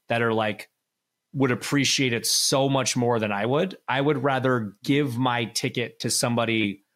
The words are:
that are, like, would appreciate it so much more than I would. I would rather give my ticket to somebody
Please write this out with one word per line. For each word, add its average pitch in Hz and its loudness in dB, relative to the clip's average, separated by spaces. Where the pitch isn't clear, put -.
that 117 0
are, 117 2
like, 107 -4
would 135 2
appreciate 131 0
it 110 -4
so - 0
much 131 0
more 120 2
than 107 -2
I 101 -2
would. 160 -2
I 127 0
would 139 0
rather 127 0
give 139 0
my 123 0
ticket 120 -6
to 120 -2
somebody 113 0